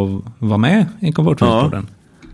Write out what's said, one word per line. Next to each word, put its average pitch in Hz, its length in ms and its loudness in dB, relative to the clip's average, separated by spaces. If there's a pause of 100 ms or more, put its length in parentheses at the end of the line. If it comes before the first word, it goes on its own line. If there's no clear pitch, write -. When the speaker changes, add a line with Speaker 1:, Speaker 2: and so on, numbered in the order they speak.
Speaker 1:
vara, 98 160 -6 (160)
vara 107 200 0
med 160 280 2 (140)
i 160 120 -2
Komfortfilmspodden. 123 760 0
Speaker 2:
Ja. - 440 -20